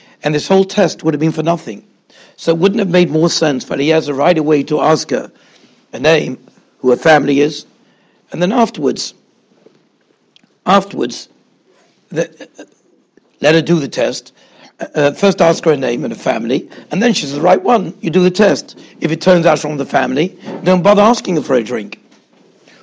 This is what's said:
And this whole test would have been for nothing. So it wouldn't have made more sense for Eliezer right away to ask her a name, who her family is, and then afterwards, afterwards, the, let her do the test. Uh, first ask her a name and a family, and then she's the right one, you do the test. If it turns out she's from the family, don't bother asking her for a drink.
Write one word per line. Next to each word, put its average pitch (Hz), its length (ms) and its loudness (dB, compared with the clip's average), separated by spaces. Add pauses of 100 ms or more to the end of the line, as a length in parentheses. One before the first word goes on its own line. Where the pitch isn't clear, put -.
(220)
And 156 100 -2
this 147 140 -4
whole 190 180 2
test 190 380 -2
would 160 100 0
have 143 80 -6
been 160 120 0
for 156 100 -6
nothing. 151 420 -6 (520)
So - 160 -2
it 165 60 -2
wouldn't 202 200 2
have 202 100 -2
made 175 220 2
more 156 180 2
sense 147 360 -2
for - 100 -8
Eliezer 147 400 0
right 143 220 2
away 151 260 2
to 147 180 -2
ask 147 300 0
her - 200 -4 (600)
a 117 80 -12
name, 147 380 0 (400)
who 127 100 0
her 123 80 4
family 143 440 2
is, 147 260 -2 (680)
and 156 80 -10
then 180 100 0
afterwards, 196 600 -2 (1500)
afterwards, - 640 -2 (800)
the, - 400 -8 (920)
let 151 120 4
her 165 60 4
do 165 180 0
the 139 100 -4
test. - 440 -4 (600)
Uh, 147 180 2
first 196 300 0
ask 170 240 2
her 160 60 6
a 143 40 2
name 127 260 -4
and 117 120 -6
a - 20 -10
family, 117 540 -4 (200)
and 185 120 -2
then 240 100 4
she's 143 220 -6
the 147 80 -4
right 185 200 2
one, 214 380 0
you 185 80 -6
do 170 140 2
the 180 80 4
test. 180 480 0 (220)
If 156 120 -4
it 160 80 -6
turns 180 240 4
out 156 140 4
she's - 40 -8
from 151 140 -6
the 139 80 -6
family, 135 540 -2 (260)
don't 185 180 2
bother 196 200 4
asking 208 340 0
her 139 60 0
for 135 140 0
a 117 60 0
drink. 107 380 -8 (840)